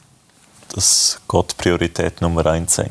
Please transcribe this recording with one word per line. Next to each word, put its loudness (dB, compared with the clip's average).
dass 0
Gott 0
Priorität 0
Nummer 0
eins 0
sein -4